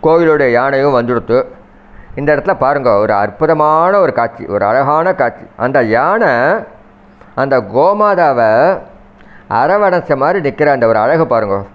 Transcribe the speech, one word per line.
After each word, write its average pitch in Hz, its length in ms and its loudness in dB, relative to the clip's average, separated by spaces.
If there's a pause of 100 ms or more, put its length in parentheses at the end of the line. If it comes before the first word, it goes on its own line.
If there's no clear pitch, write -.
கோவிலுடைய 160 480 2
யானையும் 135 440 0
வந்துடுத்து. 120 520 -2 (680)
இந்த 147 220 -2
இடத்துல 180 180 -2
பாருங்க, 131 420 0
ஒரு 107 160 0
அற்புதமான 156 840 0
ஒரு 160 140 2
காட்சி, 117 340 -4
ஒரு 98 180 -2
அழகான 147 500 0
காட்சி. 123 300 -4 (120)
அந்த 131 260 0
யானை 156 460 0 (1040)
அந்த 131 260 0
கோமாதாவை 147 1200 2 (680)
அரவணைச்ச 170 680 0
மாதிரி 147 340 -2
நிக்கிற 151 160 0
அந்த 131 200 2
ஒரு 113 120 2
அழகு 156 280 0
பாருங்க. 101 380 -2 (100)